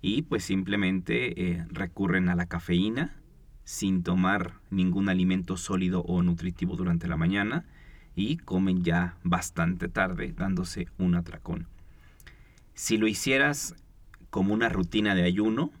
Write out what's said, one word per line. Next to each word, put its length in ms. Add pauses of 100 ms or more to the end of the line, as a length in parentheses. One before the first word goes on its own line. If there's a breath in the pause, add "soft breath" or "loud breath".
y 220
pues 200
simplemente, 960
eh, 280
recurren 600
a 60
la 120
cafeína 720 (480)
sin 380
tomar 520 (160)
ningún 380
alimento 480
sólido 460
o 200
nutritivo 540
durante 300
la 100
mañana 480 (520 loud breath)
y 220
comen 440
ya 400
bastante 680
tarde, 480
dándose 520 (100)
un 160
atracón. 540 (1040 soft breath)
Si 220
lo 100
hicieras 720 (540)
como 220
una 160
rutina 460
de 80
ayuno 480 (100)